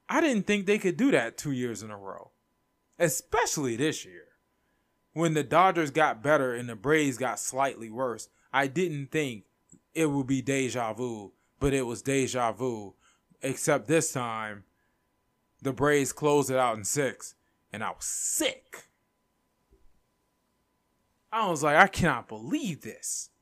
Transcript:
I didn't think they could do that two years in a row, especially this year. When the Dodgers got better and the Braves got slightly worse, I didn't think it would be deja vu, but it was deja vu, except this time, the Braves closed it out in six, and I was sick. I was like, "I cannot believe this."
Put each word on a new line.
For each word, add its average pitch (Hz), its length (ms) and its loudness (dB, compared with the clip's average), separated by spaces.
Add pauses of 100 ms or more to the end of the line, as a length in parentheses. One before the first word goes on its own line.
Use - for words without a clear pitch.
I 277 140 0
didn't 247 240 2
think 202 200 0
they 208 120 4
could 180 200 0
do 254 140 4
that 139 260 2
two 147 140 -6
years 120 300 -4
in 107 80 -12
a 104 80 -12
row, 95 340 -14 (680)
especially 165 760 0
this 135 300 -2
year. 87 220 -20 (880)
When 165 200 2
the 151 100 2
Dodgers 160 480 4
got 123 320 2
better 139 320 4
and 120 140 -8
the 117 80 -10
Braves 139 400 2
got 123 200 -2
slightly 127 520 -4
worse, 113 400 -6 (240)
I 139 140 2
didn't 143 440 -2
think 131 320 -4 (500)
it 160 120 0
would 139 200 0
be 135 160 0
deja 123 520 -2
vu, 107 400 -8 (260)
but 139 140 2
it 135 80 0
was 117 200 -6
deja 123 520 0
vu, 110 420 -6 (460)
except 135 480 0
this 156 240 2
time, 110 500 -6 (1000)
the 135 120 -2
Braves 143 400 2
closed 147 360 2
it 131 60 0
out 123 220 2
in 101 80 -10
six, 135 500 -4 (380)
and 107 100 -8
I 98 60 -4
was - 160 -10
sick. - 840 -4 (2500)
I 214 200 0
was 156 120 -2
like, 147 140 4
"I 185 120 10
cannot 143 420 0
believe 151 520 -6
this." - 500 -10 (100)